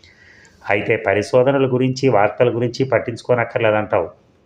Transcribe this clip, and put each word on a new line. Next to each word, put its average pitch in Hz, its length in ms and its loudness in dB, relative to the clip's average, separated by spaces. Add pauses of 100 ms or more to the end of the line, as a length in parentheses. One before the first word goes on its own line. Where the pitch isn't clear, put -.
(680)
అయితే 107 260 0
పరిశోధనల 127 680 2
గురించి, 127 440 0
వార్తల 110 460 2
గురించి 120 300 -2
పట్టించుకోనక్కర్లేదంటావు 110 1200 -2 (360)